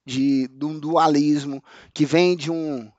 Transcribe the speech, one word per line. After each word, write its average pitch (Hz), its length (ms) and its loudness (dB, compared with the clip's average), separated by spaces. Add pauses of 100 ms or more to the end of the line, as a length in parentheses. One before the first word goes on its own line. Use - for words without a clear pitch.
de, 135 440 -2
de 135 180 -10
um 156 140 -8
dualismo, 147 840 0 (300)
que 151 120 0
vem 175 300 4
de 156 160 -8
um, 147 480 -6